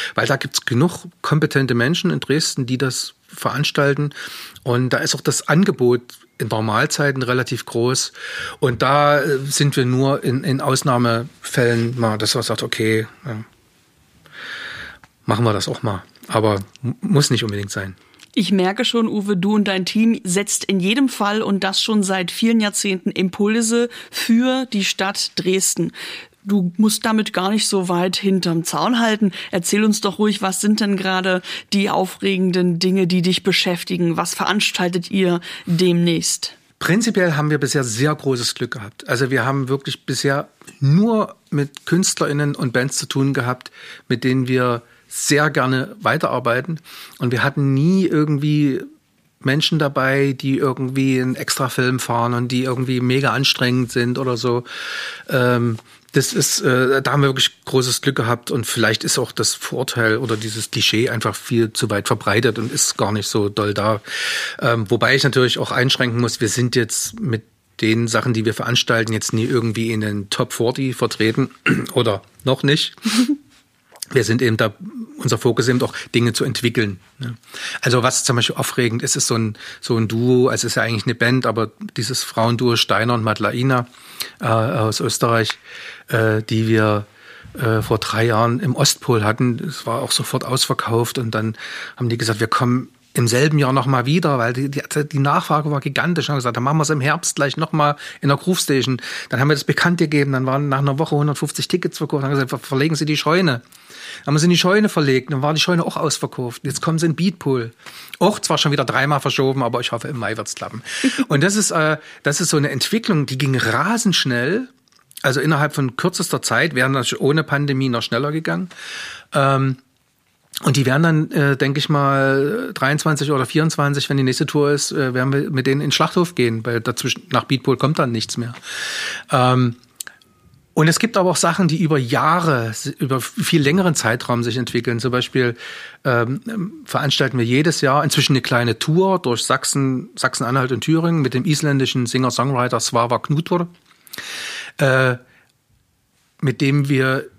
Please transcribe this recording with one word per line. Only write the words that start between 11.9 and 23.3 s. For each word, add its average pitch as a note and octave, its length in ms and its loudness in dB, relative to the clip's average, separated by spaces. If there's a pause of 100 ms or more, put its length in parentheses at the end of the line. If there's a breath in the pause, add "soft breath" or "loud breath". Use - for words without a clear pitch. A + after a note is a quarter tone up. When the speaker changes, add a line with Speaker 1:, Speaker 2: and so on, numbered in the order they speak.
Speaker 1:
mal, A2 160 2
dass G#2+ 180 -2
man A#2+ 80 0
sagt, A2 200 -4
„Okay, A2 440 0 (200)
ja, A#2 100 -8 (1900 loud breath)
machen A#2 180 0
wir A2 80 4
das G2+ 160 -2
auch - 140 -8
mal.“ G2+ 200 -6 (240)
Aber G#2+ 300 2 (260)
m-, A#2+ 180 -4
muss D3+ 300 2
nicht A#2+ 140 0
unbedingt G2+ 260 -6
sein. F#2+ 260 -8 (380 loud breath)
Speaker 2:
Ich F3+ 180 0
merke G3 320 2
schon, A#3 240 0
Uwe, G3+ 280 -2
du G3 180 2
und G#3 100 4
dein F#3+ 200 0
Team A3 400 2
setzt F#3+ 400 -2
in G3 160 0
jedem A3+ 280 2
Fall G#3 340 -2
und G3 220 0
das G3 180 -2
schon G#3+ 200 2
seit F#3 280 -2
vielen A3+ 300 2
Jahrzehnten G3 500 -2
Impulse A3 800 0 (220 loud breath)